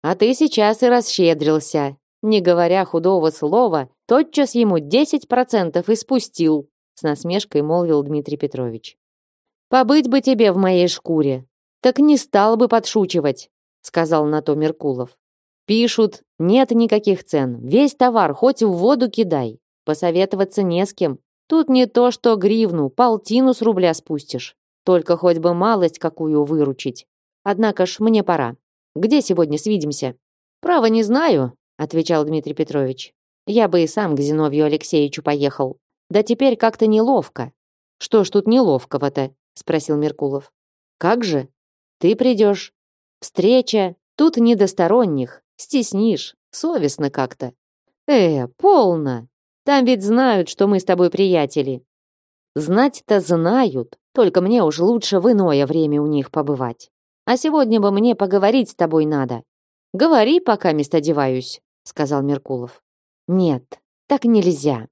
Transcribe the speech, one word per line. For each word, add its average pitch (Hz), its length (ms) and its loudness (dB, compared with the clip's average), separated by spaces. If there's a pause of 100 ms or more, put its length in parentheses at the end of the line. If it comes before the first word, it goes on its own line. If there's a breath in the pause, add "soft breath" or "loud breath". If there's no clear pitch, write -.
"А 170 120 -2
ты 220 180 2
сейчас 220 500 0
и 254 40 4
расщедрился. 156 1080 0 (260)
Не 214 160 2
говоря 175 460 2
худого 170 460 0
слова, 160 580 -2 (160)
тотчас 285 480 0
ему 214 240 2
десять 226 500 0
процентов 202 640 -2
и 226 60 4
спустил", 165 760 -2 (240)
с - 80 -18
насмешкой 156 640 -4
молвил 160 400 0
Дмитрий 147 340 -6
Петрович. 127 580 -8 (760)
"Побыть 262 380 2
бы 262 140 2
тебе 226 300 2
в 175 60 0
моей 185 300 2
шкуре. 143 600 -2 (340)
Так 254 160 2
не 294 200 4
стал 214 400 2
бы 240 100 2
подшучивать", 185 840 -2 (320)
сказал 160 440 -2
на 151 180 -2
то 151 100 -2
Меркулов. 147 640 -4 (480)
"Пишут, 226 560 0 (160)
нет 226 340 2
никаких 214 520 0
цен. 131 420 -2
Весь 247 300 2
товар 220 400 2
хоть 262 260 0
в 220 80 2
воду 226 400 0
кидай. 147 500 -4 (240)
Посоветоваться 185 800 -2
не 180 240 0
с 190 80 -10
кем. 143 240 -4 (300)
Тут 320 220 0
не 254 180 4
то, 240 240 2
что 233 240 0
гривну, 190 540 0
полтину 240 680 0
с - 80 -8
рубля 185 320 0
спустишь. - 600 -10 (300)
Только 175 320 2
хоть 170 220 2
бы 175 160 0
малость 185 420 0
какую 156 460 -2
выручить. 143 640 -4 (360)
Однако 202 440 0
ж - 120 -14
мне 220 220 2
пора. 139 360 -2 (380)
Где 226 260 2
сегодня 165 360 -2
свидимся?" 147 580 -4 (440)
"Право 330 260 0
не 226 160 2
знаю", 214 540 0 (260)
отвечал 160 440 -2
Дмитрий 151 280 -6
Петрович. 139 600 -6 (340)
"Я 214 200 2
бы 175 140 2
и 160 60 2
сам 170 280 -2
к 139 40 -4
Зиновью 151 460 0
Алексеевичу 151 580 -2
поехал. 143 540 -4 (340)
Да 202 100 2
теперь 240 340 0
как-то 226 300 0
неловко". 214 640 0 (460)
"Что - 260 0
ж 185 60 -4
тут 202 180 0
неловкого-то?" 143 840 0 (220)
спросил 151 420 -4
Меркулов. 143 560 -6 (460)
"Как 226 240 0
же? 147 260 -4 (500)
Ты 196 160 2
придешь. 214 580 0 (460)
Встреча. 208 760 0 (200)
Тут 320 220 2
не 233 180 4
до 202 120 2
сторонних. 175 720 0 (140)
Стеснишь. 220 800 -4 (160)
Совестно 160 580 -4
как-то". 131 440 -8 (540)
"Э, 165 400 2
полно. 160 800 0 (380)
Там 277 200 2
ведь 233 180 0
знают, 220 460 2
что - 180 0
мы 202 120 2
с 180 60 -6
тобой 180 240 2
приятели". 151 720 -2 (720)
"Знать-то 196 680 0
знают, 165 760 -2 (160)
только 190 280 2
мне 214 220 2
уж 151 160 0
лучше 202 400 0
в 208 120 4
иное 165 340 2
время 151 340 0
у 147 60 -2
них 147 240 -2
побывать. 139 600 -6 (340)
А 247 120 0
сегодня 269 420 0
бы 202 100 2
мне 214 240 2
поговорить 202 560 0
с - 60 -16
тобой 160 320 0
надо". 131 340 -4 (520)
"Говори, 269 460 2
пока - 340 -2
мест 147 200 -2
одеваюсь", 143 680 -2 (220)
сказал 143 380 -4
Меркулов. 135 600 -8 (440)
"Нет, 170 520 -2 (280)
так - 180 -2
нельзя. 151 680 0